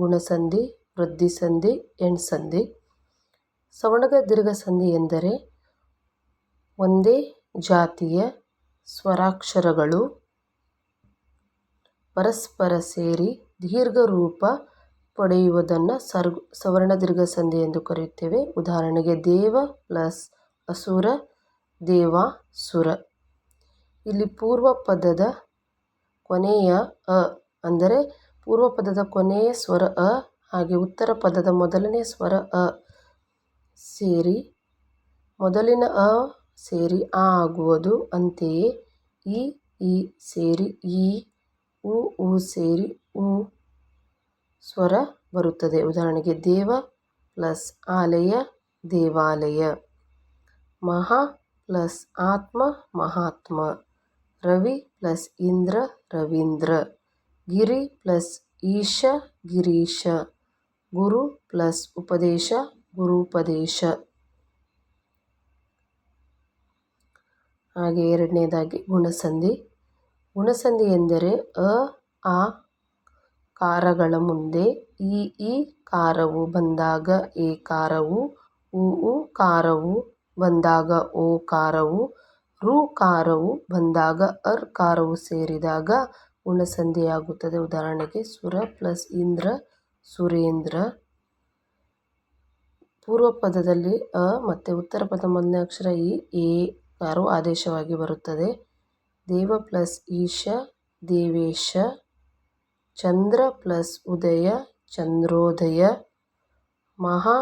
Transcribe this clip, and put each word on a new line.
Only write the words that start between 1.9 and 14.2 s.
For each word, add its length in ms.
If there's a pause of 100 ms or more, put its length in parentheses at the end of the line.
ಎಣ್ 140 (100)
ಸಂಧಿ. 320 (1160)
ಸವರ್ಣ 240 (260)
ದೀರ್ಘ 200 (140)
ಸಂಧಿ 240 (100)
ಎಂದರೆ 340 (1500)
ಒಂದೇ 380 (520)
ಜಾತಿಯ 520 (680)
ಸ್ವರಾಕ್ಷರಗಳು 1120 (2250)
ಪರಸ್ಪರ 560 (200)
ಸೇರಿ 380 (340)
ದೀರ್ಘ 340 (140)
ರೂಪ 300 (760)